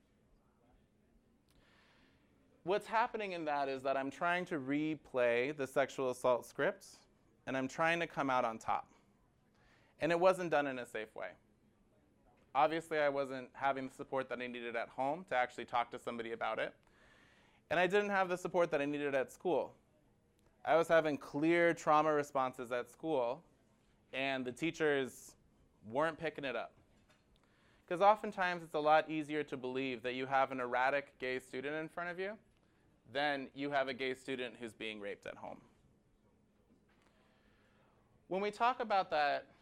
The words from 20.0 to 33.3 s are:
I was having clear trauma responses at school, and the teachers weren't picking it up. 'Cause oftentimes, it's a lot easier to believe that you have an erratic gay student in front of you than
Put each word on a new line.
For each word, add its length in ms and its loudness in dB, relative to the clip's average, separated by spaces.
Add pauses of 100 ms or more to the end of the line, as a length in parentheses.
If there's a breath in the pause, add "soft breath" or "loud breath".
I 120 6
was 120 4
having 300 4
clear 560 4
trauma 380 4
responses 600 -2
at 180 -4
school, 540 -2 (680)
and 320 -2
the 80 -6
teachers 800 0 (540)
weren't 300 -2
picking 260 -6
it 120 -4
up. 160 -8 (1120 soft breath)
'Cause 140 -4
oftentimes, 640 4
it's 100 -8
a 60 0
lot 280 6
easier 360 -4
to 120 -10
believe 460 -4
that 120 -4
you 120 -4
have 240 2
an 80 -6
erratic 600 0
gay 200 -4
student 380 -8
in 120 -6
front 220 -8
of 80 -10
you 180 -8 (760 soft breath)
than 420 -2